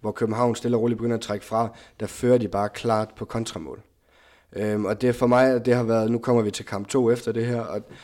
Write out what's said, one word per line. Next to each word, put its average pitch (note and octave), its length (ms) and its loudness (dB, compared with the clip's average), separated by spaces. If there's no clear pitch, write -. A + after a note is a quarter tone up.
hvor G#2+ 100 -2
København A2+ 440 0
stille A#2+ 220 0
og A2 40 0
roligt A#2 160 0
begynder A#2 200 -2
at A2+ 40 -8
trække G#2 240 -6
fra, A2+ 300 -2
der G#2+ 80 -6
fører B2 300 2
de A2 100 -2
bare G2+ 220 -2
klart A2 460 -2
på A2+ 100 -12
kontramål. F2 560 -8
Øhm, G#2+ 280 0
og G#2 160 -2
det B2 80 4
er A#2+ 40 4
for A#2+ 140 2
mig, B2 380 4
det B2 100 4
har B2 80 2
været, A2+ 280 2
nu A#2 60 2
kommer A#2 240 2
vi G#2 100 0
til - 140 -10
kamp G2+ 220 -8
to B2 240 2
efter A#2 200 -2
det A2+ 140 -2
her, A#2+ 160 -2
og, A2 200 -8